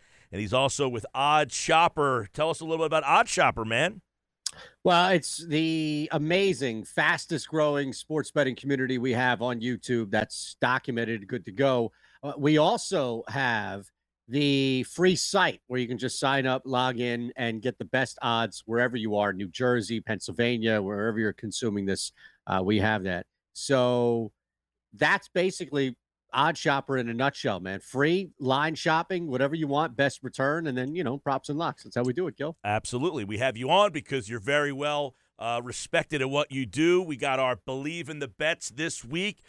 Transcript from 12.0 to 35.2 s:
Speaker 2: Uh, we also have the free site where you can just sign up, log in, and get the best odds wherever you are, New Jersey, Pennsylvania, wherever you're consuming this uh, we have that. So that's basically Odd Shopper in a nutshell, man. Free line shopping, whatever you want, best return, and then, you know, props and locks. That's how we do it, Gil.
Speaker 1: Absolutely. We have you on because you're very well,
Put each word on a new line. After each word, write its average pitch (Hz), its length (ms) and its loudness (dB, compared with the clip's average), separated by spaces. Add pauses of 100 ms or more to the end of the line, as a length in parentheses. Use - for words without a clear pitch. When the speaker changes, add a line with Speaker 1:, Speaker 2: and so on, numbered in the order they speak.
Speaker 2:
Uh, 143 140 -8
we 147 220 4
also 151 680 0
have 107 580 -2 (420)
the 135 560 2
free 185 320 2
site - 520 0
where 127 120 -2
you 123 60 -2
can 120 120 -6
just 117 200 -6
sign 135 280 2
up, 131 180 0
log 127 340 0
in, 120 380 -4
and 113 260 -2
get 123 160 -4
the 107 60 -8
best 127 380 -2
odds 113 440 0
wherever 120 300 0
you 110 200 -2
are, 104 160 4
New 92 160 -6
Jersey, 117 520 0
Pennsylvania, 110 840 0
wherever 104 360 -2
you're 107 140 0
consuming 101 540 -4
this 98 260 -2 (340)
uh, 95 180 0
we 104 140 2
have 104 260 2
that. 92 220 -4 (260)
So 120 800 0 (600)
that's 156 360 0
basically 147 680 -2 (380)
Odd 147 220 2
Shopper 139 400 0
in 120 120 -2
a 117 60 -4
nutshell, 120 460 0
man. 95 200 -6
Free 160 500 0 (100)
line 143 340 0
shopping, 170 520 0
whatever 139 280 0
you 160 120 -2
want, 143 300 0
best 139 260 0
return, 139 440 -2
and 131 100 -2
then, 127 180 -2
you 175 100 -2
know, 135 140 -2
props 139 320 -4
and 147 80 -4
locks. 160 260 -6
That's 120 120 -14
how 123 60 2
we 123 120 0
do 180 120 -4
it, 127 100 -8
Gil. 151 280 -8
Speaker 1:
Absolutely. 120 600 -2
We 101 140 -4
have 123 180 0
you 127 140 -2
on 196 220 6
because 131 380 -6
you're 117 100 -6
very 143 320 0
well, 143 420 -4 (240)